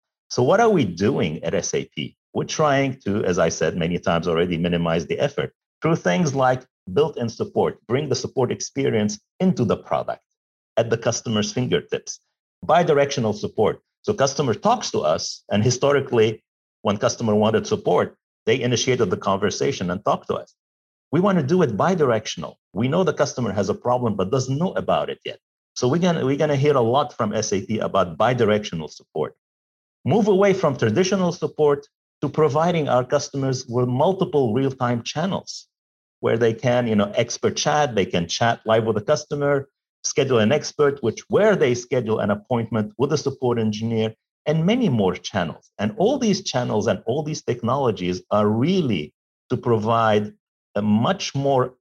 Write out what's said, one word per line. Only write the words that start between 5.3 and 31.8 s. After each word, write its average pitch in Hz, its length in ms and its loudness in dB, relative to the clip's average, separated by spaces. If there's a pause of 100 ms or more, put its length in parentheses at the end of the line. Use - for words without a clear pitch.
through 160 160 0
things 175 380 0
like 131 300 0 (280)
built-in 120 360 0
support, 104 580 -2
bring 143 220 -2
the 123 80 -2
support 120 340 -2
experience 120 680 -2 (180)
into 180 260 2
the 95 120 0
product - 480 -6 (520)
at 117 140 0
the 117 80 0
customer's 110 540 -2
fingertips, - 680 -4 (480)
bidirectional 143 680 2
support. 101 480 -2 (220)
So 107 100 -2
customer 135 400 0
talks 220 380 0
to - 80 -4
us, - 540 -2
and 107 100 2
historically, 127 800 2 (380)
when 104 160 0
customer 110 400 0
wanted 107 320 2
support, 113 480 0 (300)
they 123 140 2
initiated 120 500 0
the 98 60 -2
conversation 98 760 -2
and 90 120 -6
talked - 220 -2
to - 80 -4
us. - 220 -12 (560)
We 156 80 2
want 190 180 2
to 147 60 0
do 180 180 2
it 117 140 0
bidirectional. 127 800 0 (160)
We 113 160 -2
know 175 160 2
the 151 80 0
customer 127 400 -2
has 98 160 -2
a 98 60 0
problem 120 420 -2
but 98 160 -2
doesn't 135 260 -2
know 180 140 -2
about 80 360 -2
it 69 160 -10
yet. - 140 -10 (360)
So - 120 -2
we're 143 120 2
gonna, 165 280 0
we're 139 100 0
gonna 151 200 0
hear 143 180 4
a 135 60 4
lot 127 360 2
from 104 160 -2
S 107 200 -2
A 123 120 0
P 107 140 -2
about 90 400 -2
bidirectional 104 720 0
support. - 460 -8 (680)
Move 196 220 2
away 202 260 4
from 156 240 0
traditional 180 540 2
support 147 560 0 (360)